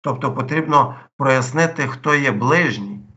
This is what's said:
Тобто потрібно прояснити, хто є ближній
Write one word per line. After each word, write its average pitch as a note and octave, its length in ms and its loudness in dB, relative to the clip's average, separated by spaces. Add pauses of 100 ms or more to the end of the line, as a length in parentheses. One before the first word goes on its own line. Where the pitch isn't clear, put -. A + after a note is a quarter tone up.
Тобто B2+ 340 -4
потрібно D3 600 0 (200)
прояснити, C3+ 720 0
хто D3 260 -2
є C#3 180 2
ближній G#2+ 680 0 (160)